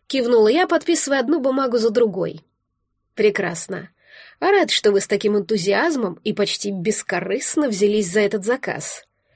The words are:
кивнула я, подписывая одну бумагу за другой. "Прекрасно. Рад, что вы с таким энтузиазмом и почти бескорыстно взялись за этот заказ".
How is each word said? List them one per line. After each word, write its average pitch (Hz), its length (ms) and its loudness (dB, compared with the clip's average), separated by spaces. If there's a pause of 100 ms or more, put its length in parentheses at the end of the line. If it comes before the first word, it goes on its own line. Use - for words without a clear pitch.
(120)
кивнула 233 360 4
я, 339 180 2
подписывая 302 540 2
одну 277 200 0
бумагу 262 380 0
за 226 120 2
другой. 190 540 -2 (680)
"Прекрасно. 190 760 -2 (500)
Рад, 381 300 2
что - 220 2
вы 196 80 2
с - 60 -4
таким 208 320 0
энтузиазмом 208 840 -2
и 214 120 -4
почти 202 360 -4
бескорыстно 196 960 -2
взялись 208 420 0
за 214 100 0
этот 202 240 0
заказ". - 640 -6 (280)